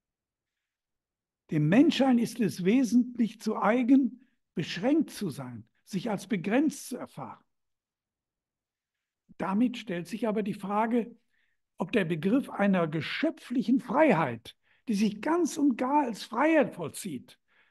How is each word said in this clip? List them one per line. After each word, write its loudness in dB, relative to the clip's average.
Dem 2
Menschsein 4
ist -2
es -2
wesentlich 2
zu -4
eigen, 2
beschränkt 0
zu -6
sein, -12
sich -6
als -6
begrenzt -2
zu -10
erfahren. -14
Damit -2
stellt -8
sich -6
aber -2
die -4
Frage, -2
ob -4
der 2
Begriff 0
einer 2
geschöpflichen -2
Freiheit, 2
die 0
sich 0
ganz 0
und 2
gar 0
als -6
Freiheit 2
vollzieht, -10